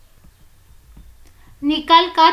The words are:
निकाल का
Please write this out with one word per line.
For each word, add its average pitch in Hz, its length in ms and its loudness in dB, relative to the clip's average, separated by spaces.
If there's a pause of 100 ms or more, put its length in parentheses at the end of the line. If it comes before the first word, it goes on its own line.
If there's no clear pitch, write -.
(1600)
निकाल 311 460 0
का 320 240 0